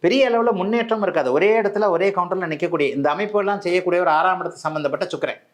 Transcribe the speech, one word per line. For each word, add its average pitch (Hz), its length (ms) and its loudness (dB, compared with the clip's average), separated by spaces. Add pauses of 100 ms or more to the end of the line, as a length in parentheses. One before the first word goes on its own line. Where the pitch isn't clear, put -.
பெரிய 262 260 4
அளவுல 233 280 2
முன்னேற்றம் 220 480 0
இருக்காது. 156 300 0
ஒரே 175 120 4 (120)
இடத்துல 208 340 0
ஒரே 180 220 2
கவுண்டர்ல 180 340 -4
நிக்கக்கூடிய 151 460 0
இந்த 139 180 0
அமைப்புகள்லாம் 202 520 -2
செய்யக்கூடிய 180 380 0
ஒரு 165 120 4
ஆறாம் 180 260 0
இடத்து - 240 -10
சம்பந்தப்பட்ட 151 480 -4
சுக்கிரன். 143 260 -6 (140)